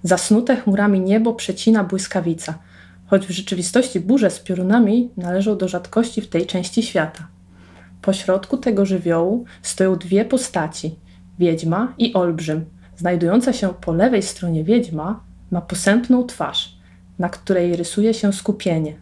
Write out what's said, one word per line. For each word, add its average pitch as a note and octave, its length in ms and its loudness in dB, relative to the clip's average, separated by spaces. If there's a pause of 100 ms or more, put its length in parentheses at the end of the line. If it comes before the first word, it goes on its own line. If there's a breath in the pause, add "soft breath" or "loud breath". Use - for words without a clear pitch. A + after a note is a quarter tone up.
Zasnute G#3+ 520 2
chmurami G3+ 440 2
niebo A3 340 2
przecina A3 500 0
błyskawica, E3+ 760 -4 (480 loud breath)
choć G3 200 2
w F#3 40 -8
rzeczywistości F#3 680 -2
burze G#3 300 2
z - 100 -6
piorunami G#3+ 800 2
należą F#3+ 400 -2
do F#3 100 -2
rzadkości G#3+ 540 -2
w - 80 -14
tej F3 160 0
części F#3 380 -2
świata. D#3+ 440 -4 (760 loud breath)
Pośrodku G3 560 0
tego G3+ 280 2
żywiołu F3+ 600 0 (160 loud breath)
stoją F#3+ 340 0
dwie F3+ 300 0
postaci: E3+ 680 -4 (440 soft breath)
wiedźma E3+ 580 0
i A#3 160 0
olbrzym. D#3+ 520 0 (320 soft breath)
Znajdująca F3 560 2
się F#3 280 -2
po E3 120 -2
lewej G#3 280 2
stronie E3 420 -4
wiedźma F#3+ 600 0 (280)
ma F3 100 -2
posępną A#3+ 640 2
twarz, - 540 -6 (420 soft breath)
na F3 100 -2
której F3 460 0
rysuje G#3 380 0
się G3+ 200 0
skupienie. E3 680 -2